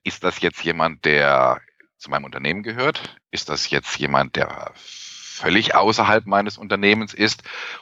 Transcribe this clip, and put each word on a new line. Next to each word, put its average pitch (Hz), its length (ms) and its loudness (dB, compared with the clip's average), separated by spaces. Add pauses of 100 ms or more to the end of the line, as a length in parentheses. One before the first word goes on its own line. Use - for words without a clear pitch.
ist - 220 -6
das - 160 0
jetzt 85 240 0
jemand, 82 400 0
der 69 560 4 (360)
zu - 120 -18
meinem 69 160 -4
Unternehmen 71 360 -4
gehört? 120 540 -4 (160)
Ist - 160 -8
das 76 220 -2
jetzt - 300 -2
jemand, 69 360 0
der - 400 -4
völlig - 1000 -2
außerhalb 107 500 4
meines 101 320 0
Unternehmens 101 560 2
ist? 110 300 0 (380)